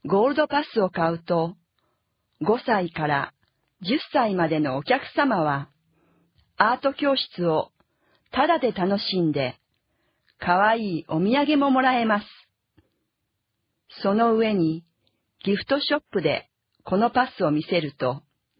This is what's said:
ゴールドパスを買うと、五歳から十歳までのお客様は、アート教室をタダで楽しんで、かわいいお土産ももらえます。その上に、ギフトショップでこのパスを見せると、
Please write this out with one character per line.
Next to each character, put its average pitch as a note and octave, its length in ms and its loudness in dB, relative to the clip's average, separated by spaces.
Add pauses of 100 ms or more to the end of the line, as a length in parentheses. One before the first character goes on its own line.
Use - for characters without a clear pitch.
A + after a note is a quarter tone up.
ゴ G3 200 2
ー C#4 40 2
ル D4 60 -2
ド D4+ 120 0
パ D4 160 -2
ス - 180 -4
を F#3 80 0
買 E3 240 0
う E3 60 -8
と、 E3+ 360 -2 (840)
五 G#3+ 180 2
歳 F#3+ 320 -2
か D#3 160 -4
ら C#3+ 260 -2 (480)
十 G#3+ 180 -2 (140)
歳 A3+ 220 2
ま E3+ 120 2
で D#3 120 0
の C#3 180 0
お D3 60 -6
客 B3+ 180 0 (140)
様 B3+ 260 2
は、 C#3 280 -2 (880)
ア A3 180 4
ー - 40 -16
ト C#4 140 -2
教 C#4 220 0
室 - 300 -6
を D#3 260 0 (600)
タ C4+ 160 0
ダ E4 120 2
で A#3 120 0
楽 G3 280 -2
し F#3 200 -4
ん D#3+ 120 2
で、 C3+ 260 -4 (840)
か F3+ 180 0
わ G#3+ 180 4
い G3+ 260 -4
い - 80 -20
お D#3+ 120 -2
土 G#3 120 2
産 C#4+ 240 2
も C#4 140 2
も B3+ 100 4
ら B3+ 180 2
え A#3 60 0
ま G#3+ 160 0
す。 - 60 -18 (1700)
そ G3 120 0
の A3+ 220 2
上 A3 180 2
に、 E3 320 -2 (580)
ギ G3+ 120 0
フ - 100 -8
ト C#4 140 0
シ C#4+ 140 -4
ョ D4+ 60 -2
ッ - 20 -8 (100)
プ F#3+ 100 -2
で D3 280 -2 (340)
こ F#3 140 -2
の A#3 120 2
パ B3 280 0
ス G3 60 0
を D3+ 80 2
見 D3+ 120 0
せ F3 160 -2
る D3 140 -6
と、 C3 300 -4 (360)